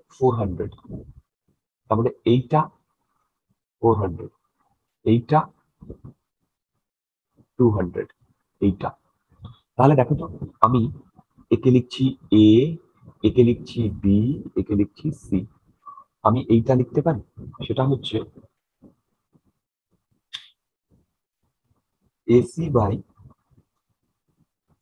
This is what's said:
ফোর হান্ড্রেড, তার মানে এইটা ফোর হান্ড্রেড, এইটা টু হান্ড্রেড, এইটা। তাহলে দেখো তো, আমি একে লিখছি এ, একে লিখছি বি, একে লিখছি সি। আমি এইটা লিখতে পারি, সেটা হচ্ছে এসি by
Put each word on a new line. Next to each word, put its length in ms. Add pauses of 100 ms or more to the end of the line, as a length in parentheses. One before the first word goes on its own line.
ফোর 260
হান্ড্রেড, 360 (1160)
তার 80
মানে 120 (160)
এইটা 440 (1080)
ফোর 180
হান্ড্রেড, 340 (720)
এইটা 360 (2250)
টু 120
হান্ড্রেড, 400 (520)
এইটা। 280 (840)
তাহলে 200
দেখো 200
তো, 100 (360)
আমি 200 (680)
একে 200
লিখছি 320 (280)
এ, 460 (460)
একে 200
লিখছি 460
বি, 300 (360)
একে 200
লিখছি 360
সি। 280 (840)
আমি 260
এইটা 260
লিখতে 260
পারি, 200 (440)
সেটা 180
হচ্ছে 340 (4000)
এসি 420
by 240 (1900)